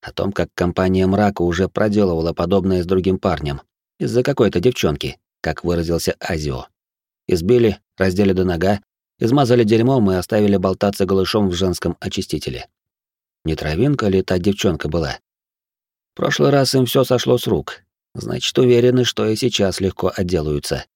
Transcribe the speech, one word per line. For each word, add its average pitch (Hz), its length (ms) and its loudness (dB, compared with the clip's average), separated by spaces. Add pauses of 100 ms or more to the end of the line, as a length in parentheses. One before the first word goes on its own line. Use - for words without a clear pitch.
о - 100 -16
том, 98 200 -4
как 85 220 -2
компания 92 520 2
Мрака 98 360 2
уже 87 260 0
проделывала 92 640 0
подобное 92 500 0
с - 20 -6
другим 92 340 0
парнем, 73 420 -4 (380)
из-за 123 240 0
какой-то 120 360 2
девчонки, 82 600 -2 (220)
как - 220 -4
выразился 85 560 -2
Азио. 76 480 -6 (600)
Избили, 104 520 2 (180)
раздели 95 340 2
до 92 140 2
нога, 92 360 0 (380)
измазали 120 440 4
дерьмом 113 480 2
и 92 40 0
оставили 101 420 2
болтаться 95 480 0
голышом 95 440 0
в 90 40 -4
женском 90 460 -4
очистителе. - 680 -8 (800)
Не 80 80 -2
травинка 107 540 0
ли 95 120 2
та 92 180 -2
девчонка 90 500 -2
была? 78 300 -4 (920)
В - 40 -20
прошлый 143 320 0
раз 139 260 2
им 131 100 4
все 127 200 2
сошло 127 320 2
с - 100 -4
рук, 87 360 -4 (300)
значит, 113 440 -6
уверены, 123 480 4
что 110 200 -4
и 110 120 0
сейчас 101 420 -2
легко 92 340 -2
отделаются. 76 720 -2 (100)